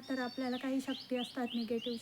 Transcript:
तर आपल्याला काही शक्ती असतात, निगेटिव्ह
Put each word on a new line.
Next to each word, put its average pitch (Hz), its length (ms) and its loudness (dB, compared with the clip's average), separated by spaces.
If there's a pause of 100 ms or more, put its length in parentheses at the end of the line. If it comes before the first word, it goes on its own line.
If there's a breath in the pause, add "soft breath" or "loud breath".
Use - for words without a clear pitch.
तर 262 100 2
आपल्याला 247 380 0
काही 262 240 2
शक्ती 262 360 0
असतात, 247 380 0
निगेटिव्ह 233 480 0